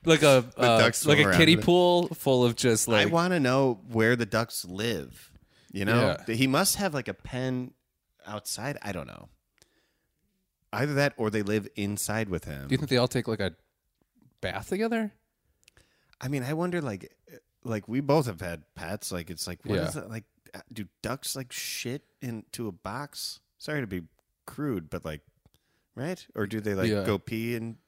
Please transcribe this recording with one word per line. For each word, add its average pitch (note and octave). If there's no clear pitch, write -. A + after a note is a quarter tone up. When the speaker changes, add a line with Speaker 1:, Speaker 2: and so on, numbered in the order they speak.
Speaker 1:
like D#3+
a, C3+
Speaker 2:
<laughs> -
The -
Speaker 1:
uh, A#2+
Speaker 2:
ducks A#2
Speaker 1:
like D3
Speaker 2:
swim D3+
Speaker 1:
a G2
Speaker 2:
around F#2+
Speaker 1:
kiddie D#3+
Speaker 2:
in E3+
it. -
Speaker 1:
pool F3
full C3
of A#2
just, A#2
Speaker 2:
I A#2+
Speaker 1:
like, E3+
Speaker 2:
wanna E3+
know C3
where A2+
the A#2
ducks A2+
live. F2+
You G2
know, A2
Speaker 1:
Yeah. A2+
Speaker 2:
he C3
must D#3+
have, G3
like, C3+
a G2+
pen B2+
outside. G#2+
I G2+
don't D#2
know. G1+
Either C3+
that, C#3+
or A2
they A2
live G#2
inside G#2
with E2+
him. C#2
Speaker 1:
Do C#2+
you C3
think -
they B2+
all B2
take, B2
like, A2
a F#2
bath F#2+
together? A3
Speaker 2:
I B2+
mean, C3+
I C3+
wonder, F3
like, G#2+
like, A2
we A#2+
both C#3+
have F2
had E2+
pets. F2
Like, E2+
it's -
like, F2
what A2
Speaker 1:
Yeah. E2+
Speaker 2:
is F2
it? E2+
Like, A2
uh, -
do G#2+
ducks, -
like, B2+
shit -
into A#2
a G2+
box? A2
Sorry D3+
to A#2
be F#2
crude, G#2+
but, F2
like, D2+
right? E3
Or G#2
do A2
they, G#2
like, F#2+
Speaker 1:
Yeah. G#2
Speaker 2:
go G#2
pee A2+
and A2+